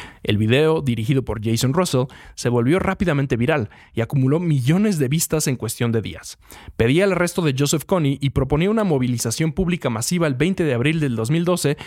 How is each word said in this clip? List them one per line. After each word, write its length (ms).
El 160
video, 420
dirigido 420
por 160
Jason 360
Russell, 300
se 160
volvió 300
rápidamente 580
viral 320
y 80
acumuló 380
millones 580
de 100
vistas 380
en 100
cuestión 360
de 100
días. 380
Pedía 260
el 80
arresto 320
de 120
Joseph 300
Kony 340
y 120
proponía 400
una 120
movilización 680
pública 400
masiva 340
el 80
veinte 300
de 100
abril 260
del 160
dos 140
mil 160
doce, 420